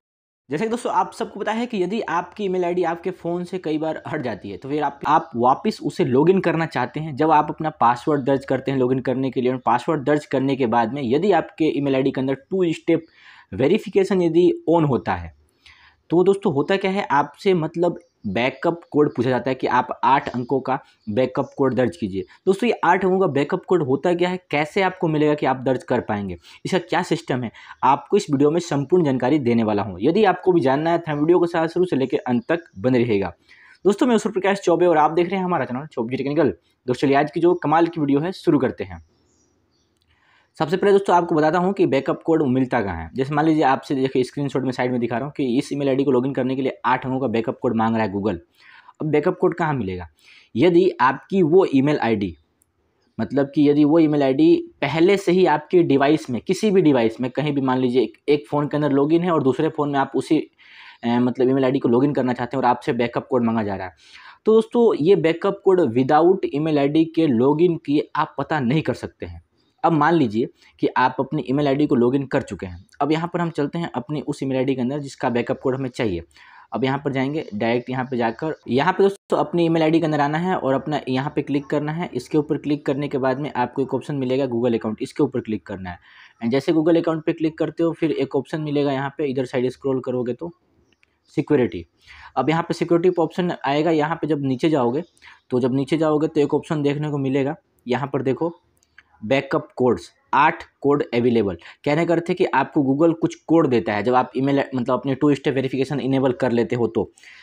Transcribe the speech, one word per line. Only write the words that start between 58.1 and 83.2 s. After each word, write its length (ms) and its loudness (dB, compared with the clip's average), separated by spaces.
एक 200 0
फ़ोन 200 -2
के 80 -4
अंदर 160 0
लॉगिन 300 2
है 80 -2
और 120 2
दूसरे 260 0
फ़ोन 220 -4
में 80 -2
आप 160 -2
उसी, 240 0
अ, 140 0
मतलब 320 2
ईमेल 140 2
आईडी 140 2
को 100 0
लॉगिन 240 4
करना 200 0
चाहते 240 -6
हैं 60 -2
और 60 2
आपसे 260 0
बैकअप 340 -2
कोड 160 0
मांगा 180 0
जा 140 -4
रहा 100 -8
है, 80 -16
तो 80 6
दोस्तों 420 4
ये 220 4
बैकअप 460 0
कोड 160 4
without 600 2
ईमेल 240 0
आईडी 280 2
के 200 0
लॉगिन 500 2
किए 400 -2
आप 220 -2
पता 220 -2
नहीं 220 0
कर 120 -2
सकते 320 -12
हैं। 160 -16
अब 80 2
मान 220 2
लीजिए 340 0
कि 160 0
आप 240 0
अपनी 300 -4
ईमेल 180 0
आईडी 180 0
को 80 0
लॉगिन 320 2
कर 160 -2
चुके 240 -12
हैं। 180 -16
अब 120 0
यहाँ 200 -2
पर 80 -4
हम 100 -2
चलते 280 -4
हैं 160 -8
अपनी 260 -6
उस 220 -8
ईमेल 160 -2
आईडी 160 0
के 60 -4
अंदर 180 -4
जिसका 320 -6
बैकअप 300 -2
कोड 140 -2
हमें 140 -6
चाहिए। 340 -4
अब 120 -4
यहाँ 140 0
पर 140 -4
जाएंगे, 320 -4
डायरेक्ट 360 -2
यहाँ 200 -4
पे 60 -4
जाकर, 380 -4
यहाँ 240 2
पे 100 0
दोस्तों 360 0
अपनी 260 0
ईमेल 180 2
आईडी 180 2
के 60 0
अंदर 140 0
आना 180 0
है 180 -2
और 180 0
अपना 340 -2
यहाँ 280 -2
पे 60 0
क्लिक 240 -4
करना 260 -2
है। 220 -6
इसके 240 -4
ऊपर 200 -2
क्लिक 280 -4
करने 220 -2
के 100 -4
बाद 220 0